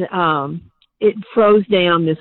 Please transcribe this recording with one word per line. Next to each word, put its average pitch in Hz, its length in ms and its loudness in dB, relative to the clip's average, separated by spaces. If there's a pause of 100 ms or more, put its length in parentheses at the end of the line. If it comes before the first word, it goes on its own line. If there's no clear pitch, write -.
(100)
um, 160 520 -4 (380)
it 208 140 0 (200)
froze 208 320 4
down 175 400 0
this 160 140 -2